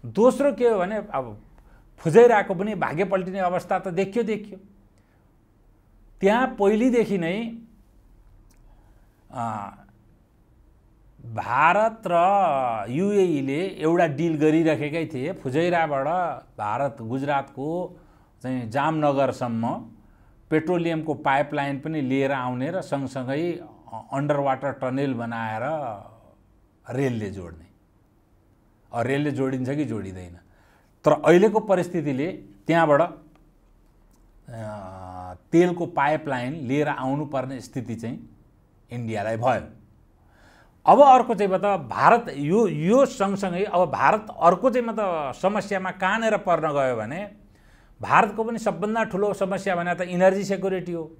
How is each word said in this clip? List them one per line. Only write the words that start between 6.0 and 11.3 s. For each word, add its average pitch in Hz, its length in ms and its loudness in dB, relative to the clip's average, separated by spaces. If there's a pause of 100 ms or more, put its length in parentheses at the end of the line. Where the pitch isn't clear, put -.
त्यहाँ 226 260 4
पहिलेदेखि 214 720 2
नै, 208 400 -4 (1700)
अ, 107 440 -8 (1500)
भारत 160 840 2